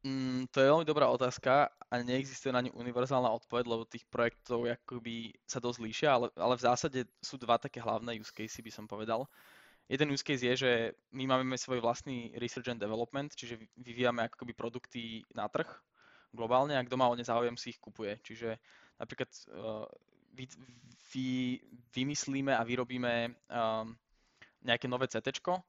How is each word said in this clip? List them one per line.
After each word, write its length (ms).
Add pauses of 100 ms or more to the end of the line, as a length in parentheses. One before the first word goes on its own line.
Mm, 480
to 160
je 80
veľmi 160
dobrá 240
otázka 560 (240)
a 80
neexistuje 560
na 80
ňu 80
univerzálna 640
odpoveď, 320
lebo 160
tých 240
projektov 560
akoby 800
sa 160
dosť 240
líšia, 320
ale, 100 (140)
ale 160
v 80
zásade 360 (200)
sú 160
dva 240
také 240
hlavné 320
use 160
casey, 320
by 80
som 160
povedal. 400 (640)
Jeden 160
use 160
case 160
je, 160
že 140 (420)
my 160
máme 320
svoj 240
vlastný 560
research 320
and 80
development, 560
čiže 240
vy-, 160
vyvíjame 480
ako 160
keby 160
produkty 640 (160)
na 160
trh 160 (640)
globálne 460
a 80
kto 100
má 140
o 80
ne 80
záujem, 340
si 140
ich 80
kupuje. 420
Čiže 320 (400)
napríklad, 320 (220)
eh, 340 (480)
vy-, 240 (560)
vy-, 480 (320)
vymyslíme 640
a 80
vyrobíme, 480 (380)
ehm, 380 (760)
nejaké 240
nové 220
C 100
T 120 (100)
čko 160 (100)